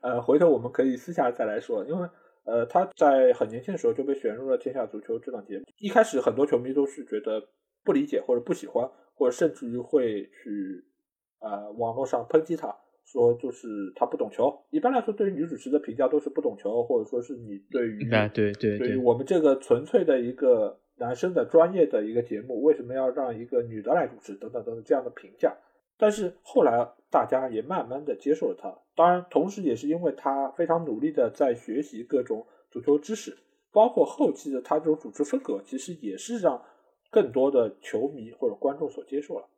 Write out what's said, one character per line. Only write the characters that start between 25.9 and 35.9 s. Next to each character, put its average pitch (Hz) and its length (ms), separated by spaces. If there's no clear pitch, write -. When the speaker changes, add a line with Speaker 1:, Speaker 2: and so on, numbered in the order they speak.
Speaker 1:
但 214 120
是 208 220
后 - 200
来 120 260
大 123 160
家 131 220
也 110 120
慢 139 280
慢 139 160
地 143 100
接 143 200
受 - 160
了 90 60
他， - 160
当 175 160
然 180 200
同 156 180
时 202 140
也 135 120
是 131 140
因 165 120
为 160 120
他 139 380
非 170 160
常 165 180
努 113 160
力 151 100
地 127 200
在 131 240
学 117 280
习 117 220
各 127 180
种 113 240
足 - 100
球 143 180
知 208 180
识， - 200
包 220 160
括 180 160
后 202 280
期 143 200
的 127 100
他 151 160
这 156 60
种 156 120
主 117 140
持 - 140
风 262 160
格， - 240
其 - 120
实 190 180